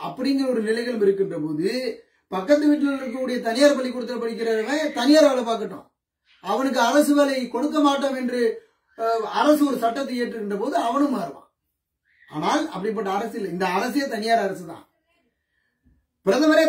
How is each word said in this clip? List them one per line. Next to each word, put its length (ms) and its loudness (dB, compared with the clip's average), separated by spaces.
அப்படிங்கிற 480 -2
ஒரு 120 0
நிலைகளும் 440 -2
இருக்கின்ற 340 0
போது, 300 -2
பக்கத்து 340 2
வீட்டுல 280 2
இருக்கக்கூடிய 480 -6
தனியார் 360 4
பள்ளிக்கூடத்துல 440 -6
படிக்கிறவன் 720 -2
தனியார் 340 4
வேலை 160 2
பார்க்கட்டும், 420 -6
அவனுக்கு 380 -2
அரசு 340 4
வேலை 220 2
கொடுக்க 320 -2
மாட்டோம் 400 2
என்று, 220 -2
அஹ், 360 -2
அரசு 320 4
ஒரு 120 -2
சட்டத்தை 400 -2
ஏற்றுகின்ற 420 -4
போது 200 -4
அவனும் 360 0
மாறுவான். 320 -8
ஆனால் 380 0
அப்படிப்பட்ட 440 -4
அரசு 240 -4
இல்லை. 160 -6
இந்த 160 -2
அரசே 400 0
தனியார் 380 0
அரசு 200 -6
தான். 180 -16
பிரதமரே 420 6